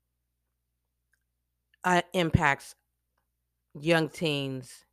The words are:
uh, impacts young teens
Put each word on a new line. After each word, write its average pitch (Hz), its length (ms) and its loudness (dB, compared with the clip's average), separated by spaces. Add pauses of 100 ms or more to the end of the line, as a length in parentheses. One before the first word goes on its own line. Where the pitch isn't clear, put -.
(1800)
uh, 180 200 4 (100)
impacts 165 640 0 (1040)
young 160 300 2
teens 139 840 -6